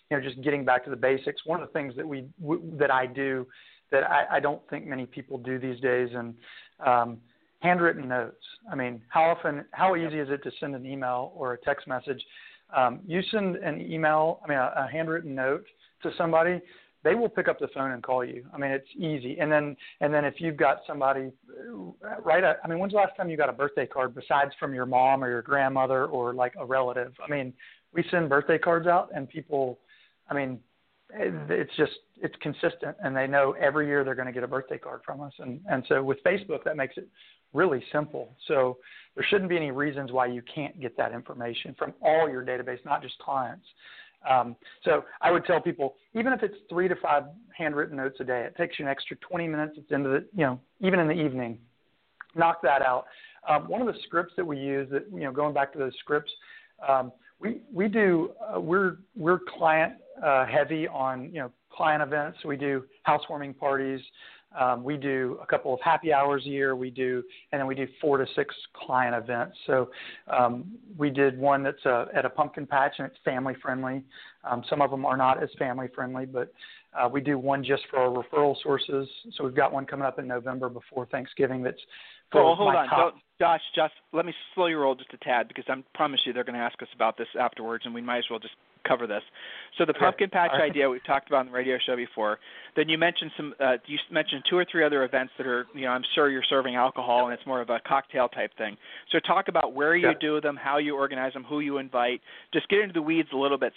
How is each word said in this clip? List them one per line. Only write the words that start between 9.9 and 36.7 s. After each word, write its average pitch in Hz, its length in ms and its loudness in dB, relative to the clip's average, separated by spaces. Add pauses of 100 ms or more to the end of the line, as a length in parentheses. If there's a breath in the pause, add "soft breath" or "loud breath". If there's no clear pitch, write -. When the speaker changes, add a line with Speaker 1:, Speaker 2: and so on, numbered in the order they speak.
Speaker 1:
easy 160 240 -4
is 139 120 -4
it 139 140 -4
to 131 140 -6
send 143 160 -6
an 127 120 -10
email 131 500 -4
or 131 160 -4
a 120 60 -8
text - 280 -4
message? 131 380 -6 (520 loud breath)
Um, 123 300 2
you 175 140 -2 (100)
send 196 260 0
an 165 240 -6
email, 160 640 0
I 165 40 -12
mean, 143 100 0
a, 127 180 0
a 135 140 -2
handwritten 160 440 -4
note 135 300 -2 (380 soft breath)
to 156 140 -4
somebody, 170 440 2 (440 loud breath)
they 165 100 6
will 233 140 0
pick 185 200 0
up 165 120 -2
the 135 80 -4
phone 135 240 -4
and 120 100 -8
call 127 220 -2
you. 127 280 -10
I 147 60 -12
mean, 139 140 -2
it's 135 240 -6
easy. 147 440 -4
And 151 100 0
then, 147 260 0 (240 loud breath)
and 147 120 2
then 147 120 2
if 135 140 -2
you've 165 180 -4
got 143 300 4
somebody, 135 440 -2 (180)
uh, - 760 -14
write 170 180 4
a, 160 200 4
I 175 60 -8
mean, 165 120 -2
when's 196 120 -2
the 208 60 4
last - 180 2
time 180 140 -4
you 156 60 -4
got 147 120 2
a 123 40 -2
birthday 139 340 -2
card 127 280 -2
besides 143 440 0
from 143 160 -6
your 127 100 -2
mom 127 380 4
or 123 60 -2
your 120 140 -2
grandmother 135 640 2
or, 123 280 -2
like, 123 240 0
a 139 80 -8
relative? 127 460 -2 (120)
I 147 60 -10
mean, 135 220 -4 (400 loud breath)
we 170 180 0
send 170 180 2
birthday 147 300 4
cards 170 300 2
out, 175 260 2
and 139 140 -8
people, 135 500 -4 (500 soft breath)
I 147 60 -6
mean, 131 240 -4 (520)
it, 190 240 -4 (160)
it's 175 260 0
just, 151 160 2 (280)
it's 160 200 -6
consistent, 151 600 -4
and 135 140 -4
they 135 120 0
know 139 320 4
every 147 260 2
year 143 180 2
they're 131 120 -2
gonna 127 160 -6
get 123 100 -6
a 123 60 -6
birthday 131 300 -6
card 131 260 -12
from 143 160 -10
us. 143 180 -12
And, 135 220 -12 (100)
and 131 180 0
so 135 140 4
with 135 220 0
Facebook, 180 400 0
that 156 120 -2